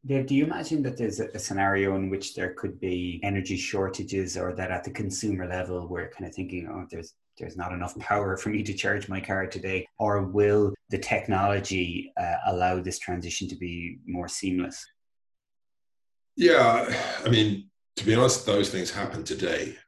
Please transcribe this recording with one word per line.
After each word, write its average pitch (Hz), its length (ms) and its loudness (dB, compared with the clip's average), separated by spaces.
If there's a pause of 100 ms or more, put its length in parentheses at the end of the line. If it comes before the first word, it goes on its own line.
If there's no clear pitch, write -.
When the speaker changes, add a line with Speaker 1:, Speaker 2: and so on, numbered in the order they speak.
Speaker 1:
Dave, 135 200 2
do 139 80 2
you 143 100 6
imagine 156 380 -2
that 127 160 -2
there's 104 200 -2
a, 113 100 -2
a 107 100 -10
scenario 98 580 2
in 95 140 0
which 98 240 -4
there 90 180 -4
could 92 260 -6
be 90 440 -4
energy 98 340 -2
shortages, 95 800 -2
or 90 180 -2
that 92 160 -4
at 90 140 -4
the - 60 -8
consumer 95 560 -4
level, 90 420 -4
we're 87 220 -6
kind 87 180 -12
of - 60 -14
thinking, 90 360 -8
"Oh, 87 200 -10
there's, 85 240 -12 (240)
there's 90 180 -12
not 90 160 -6
enough 87 260 -6
power 101 380 0
for 104 140 -4
me 101 140 0
to 98 100 -4
charge 101 340 -2
my 95 100 -2
car 95 280 -2
today"? 95 400 -4 (120)
Or 101 260 2
will 104 500 6 (160)
the 98 80 0
technology, 95 1200 0
uh, 85 160 0 (140)
allow 90 320 2
this 90 180 -6
transition 87 500 -4
to - 80 -8
be 87 500 -8
more 87 220 -4
seamless? 90 560 -2 (1500)
Speaker 2:
Yeah, 139 580 6 (300)
I 117 60 2
mean, 107 400 4 (260)
to - 80 -8
be 110 100 6
honest, 127 300 6
those 101 240 4
things 92 220 -4
happen 90 340 -6
today. 90 500 -2 (120)